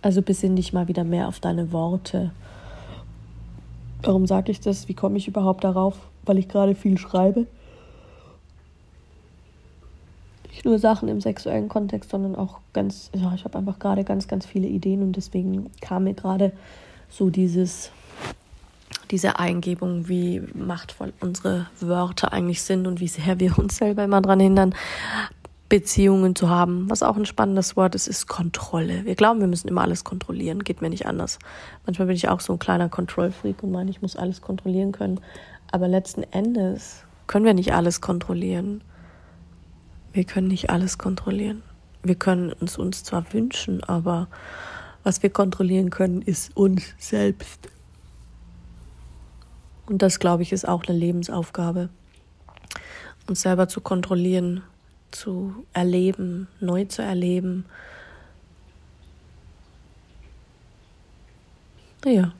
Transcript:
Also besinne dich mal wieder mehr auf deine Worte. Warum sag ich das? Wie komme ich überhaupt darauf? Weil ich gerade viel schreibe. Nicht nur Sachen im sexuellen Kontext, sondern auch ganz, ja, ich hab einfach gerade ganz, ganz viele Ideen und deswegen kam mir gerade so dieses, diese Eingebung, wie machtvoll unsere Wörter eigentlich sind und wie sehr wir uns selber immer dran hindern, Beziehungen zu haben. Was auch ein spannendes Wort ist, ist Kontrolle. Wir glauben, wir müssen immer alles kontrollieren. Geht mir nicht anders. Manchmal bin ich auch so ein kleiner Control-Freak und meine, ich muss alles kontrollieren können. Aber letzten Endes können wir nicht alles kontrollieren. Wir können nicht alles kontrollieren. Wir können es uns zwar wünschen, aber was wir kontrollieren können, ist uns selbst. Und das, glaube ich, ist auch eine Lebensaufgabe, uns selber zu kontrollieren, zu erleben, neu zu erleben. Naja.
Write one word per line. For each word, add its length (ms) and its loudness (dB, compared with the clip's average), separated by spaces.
Also 200 4
besinne 340 2
dich 180 0
mal 160 0
wieder 160 0
mehr 240 0
auf 100 -12
deine 320 -2
Worte. 600 -2
Warum 260 2
sag 220 0
ich 100 -4
das? 300 -4
Wie 40 -6
komme 240 -2
ich 120 -6
überhaupt 340 0
darauf? 340 0
Weil 120 4
ich 120 0
gerade 260 4
viel 220 2
schreibe. 500 2
Nicht 120 -18
nur 160 4
Sachen 300 4
im 100 -2
sexuellen 480 -2
Kontext, 440 -4
sondern 240 -2
auch 240 -6
ganz, 420 -4
ja, 220 0
ich 80 -8
hab 140 -8
einfach 200 -4
gerade 280 0
ganz, 220 -2
ganz 180 -4
viele 220 -2
Ideen 340 0
und 160 0
deswegen 520 -4
kam 240 -2
mir 80 0
gerade 400 0
so 200 2
dieses, 640 0
diese 260 2
Eingebung, 680 -2
wie 340 0
machtvoll 680 -8
unsere 480 -2
Wörter 500 0
eigentlich 300 0
sind 260 0
und 140 -2
wie 80 -2
sehr 300 0
wir 200 6
uns 160 0
selber 300 2
immer 160 4
dran 180 6
hindern, 360 8
Beziehungen 680 6
zu 140 2
haben. 400 2
Was 140 0
auch 140 4
ein 80 2
spannendes 500 2
Wort 180 4
ist, 140 -4
ist 200 -4
Kontrolle. 760 -2
Wir 120 -2
glauben, 260 6
wir 60 4
müssen 200 0
immer 140 0
alles 240 0
kontrollieren. 580 -6
Geht 180 -6
mir 80 -2
nicht 160 -6
anders. 320 -4
Manchmal 220 0
bin 80 2
ich 140 -4
auch 100 0
so 140 -4
ein 60 -2
kleiner 280 0
Control-Freak 760 -4
und 100 -4
meine, 200 -4
ich 100 -10
muss 140 -6
alles 260 -6
kontrollieren 520 -2
können. 260 -4
Aber 200 2
letzten 340 0
Endes 800 -2
können 160 4
wir 100 8
nicht 200 2
alles 260 2
kontrollieren. 840 -4
Wir 100 2
können 240 0
nicht 220 0
alles 280 0
kontrollieren. 640 -4
Wir 140 2
können 460 0
es 160 -6
uns 260 -4
zwar 300 -4
wünschen, 500 -2
aber 440 -2
was 200 0
wir 60 4
kontrollieren 600 2
können, 320 0
ist 340 -4
uns 280 4
selbst. 720 -2
Und 140 0
das, 180 4
glaube 240 4
ich, 100 -2
ist 120 -2
auch 220 0
eine 100 2
Lebensaufgabe, 920 -2
uns 140 -2
selber 260 4
zu 140 -8
kontrollieren, 800 0
zu 420 -6
erleben, 760 0
neu 240 0
zu 160 -8
erleben. 640 0
Naja. 340 4